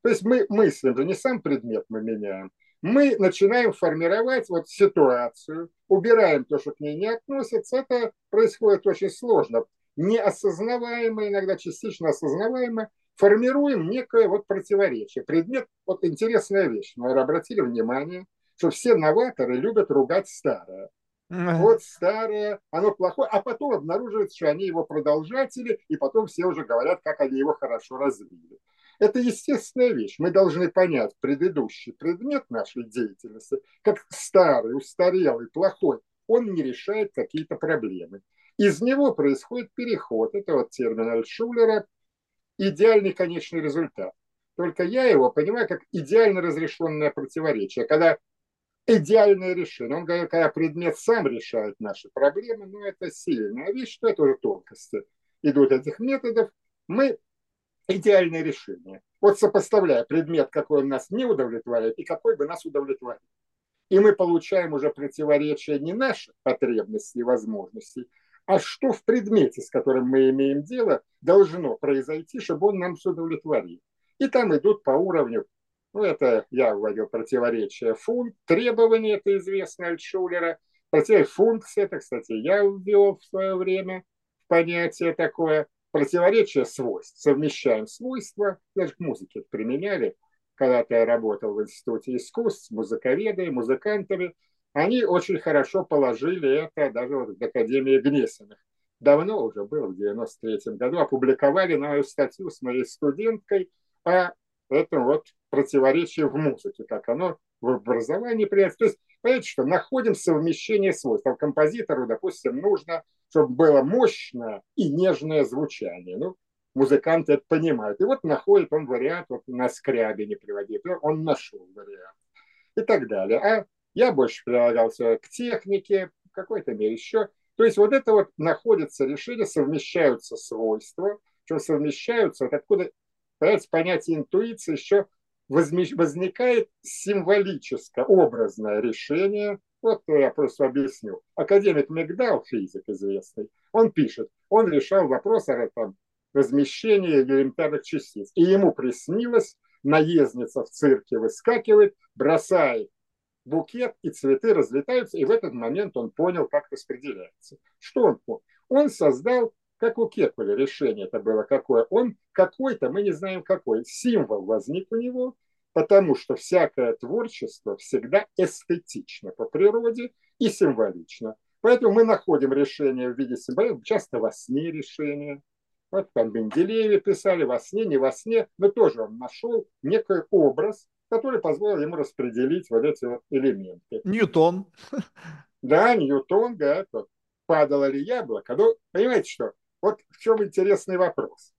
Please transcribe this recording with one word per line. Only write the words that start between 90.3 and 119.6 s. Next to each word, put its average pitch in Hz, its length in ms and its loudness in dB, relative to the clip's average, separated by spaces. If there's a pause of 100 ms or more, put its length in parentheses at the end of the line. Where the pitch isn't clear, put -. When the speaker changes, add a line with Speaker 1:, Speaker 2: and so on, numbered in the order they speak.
Speaker 1:
когда-то 123 400 0
я 113 100 4
работал 110 500 -2
в 107 80 -4
Институте 117 540 -6
искусств - 500 -6
с - 40 -20
музыковедами, 156 800 -4
музыкантами. 180 840 -4 (360)
Они 214 320 0
очень 175 340 0
хорошо 156 460 0
положили 143 880 0
это 143 200 -2
даже 123 240 -6
вот 107 200 -8
в 117 60 -10
Академии 131 560 0
Гнесиных. 131 600 -2 (420)
Давно 160 440 2
уже 104 200 -6
было, 120 240 -6
в 92 80 -10
девяносто 104 500 -6
третьем 107 300 -6
году, 127 220 -2
опубликовали 143 760 2
мою 147 300 -2
статью 147 460 -4
с - 120 -18
моей 127 220 -4
студенткой 196 880 -2 (320)
о 180 260 2 (380)
этом 139 380 0
вот 151 200 0 (240)
противоречии 139 720 2
в 139 140 -2
музыке, 139 480 -4
как - 240 -8
оно 160 300 -4 (220)
в 117 80 -2
образовании 196 760 -2
проявляется. 196 340 2
То 226 60 2
есть, - 140 0 (240)
понимаете, 247 260 0
что 127 160 -4
находим 202 500 0
совмещение 170 800 0
свойств. 113 320 -4
Там 127 120 0
композитору, 151 720 -2
допустим, - 520 -4
нужно, 170 440 -2 (260)
чтобы 135 260 2
было 143 280 6
мощное 160 800 -2 (140)
и 160 160 0
нежное 156 520 0
звучание. 92 720 -8
Ну, 180 200 -8 (380)
музыканты 143 600 2
это 139 140 -2
понимают. 135 520 -2
И 190 40 4
вот 262 180 0
находит 175 500 2
он 151 140 -2
вариант, 127 420 -4
вот 123 200 -10
на 123 200 -4